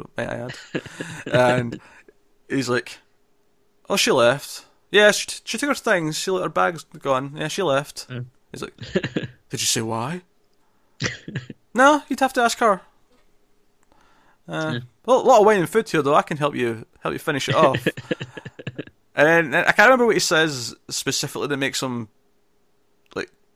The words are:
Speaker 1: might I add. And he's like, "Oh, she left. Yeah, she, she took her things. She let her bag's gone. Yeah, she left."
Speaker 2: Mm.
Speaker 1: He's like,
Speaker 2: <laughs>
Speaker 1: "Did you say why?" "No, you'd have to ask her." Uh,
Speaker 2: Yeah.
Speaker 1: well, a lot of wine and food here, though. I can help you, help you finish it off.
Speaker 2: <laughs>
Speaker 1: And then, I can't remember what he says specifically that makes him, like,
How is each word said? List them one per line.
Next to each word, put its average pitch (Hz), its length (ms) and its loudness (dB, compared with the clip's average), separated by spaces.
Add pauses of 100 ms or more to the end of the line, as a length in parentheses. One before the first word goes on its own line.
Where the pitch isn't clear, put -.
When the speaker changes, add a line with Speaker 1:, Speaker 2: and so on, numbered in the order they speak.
(180)
Speaker 1:
might 117 120 -6
I 117 60 -6
add. 123 200 -10 (760)
And 123 480 2 (680)
he's 131 200 -2
like, - 300 -4 (920)
"Oh, 196 80 0
she 226 140 2
left. 131 540 2 (260)
Yeah, 208 200 8
she, - 160 -6 (160)
she - 140 -8
took 285 120 -2
her 269 60 -2
things. 165 420 -2
She - 140 -6
let 185 120 -2
her 165 60 -6
bag's 180 360 -2
gone. 139 500 -4
Yeah, 156 140 -6
she - 140 -4
left." 143 460 -2
Speaker 2:
Mm. 123 160 -10 (260)
Speaker 1:
He's - 100 -14
like, - 160 -12
Speaker 2:
<laughs> - 720 -8
Speaker 1:
"Did - 120 -8
you - 60 -2
say 120 140 -2
why?" 117 400 -6 (1500)
"No, 277 340 4
you'd 254 120 -6
have 262 140 0
to 247 80 0
ask 233 180 0
her." 202 220 2 (1700)
Uh, 160 260 -6
Speaker 2:
Yeah. 120 40 -6 (260)
Speaker 1:
well, 247 140 4
a - 80 -2
lot 247 140 8
of 190 40 6
wine 208 140 6
and 156 100 -2
food 220 200 0
here, 156 120 2
though. 139 140 2
I 190 60 6
can 165 160 -6
help 143 180 -2
you, 117 300 -2 (160)
help 165 100 -4
you 131 80 -6
finish 147 300 -4
it 147 60 0
off. 135 380 2
Speaker 2:
<laughs> - 40 -18 (1160)
Speaker 1:
And 160 360 4
then, 147 40 -2 (100)
I - 60 4
can't 214 160 6
remember 247 180 6
what 202 100 4
he - 40 2
says 151 560 0 (140)
specifically - 580 -4
that 143 100 -4
makes 135 240 -4
him, 120 260 -6 (1080)
like, - 160 -8 (240)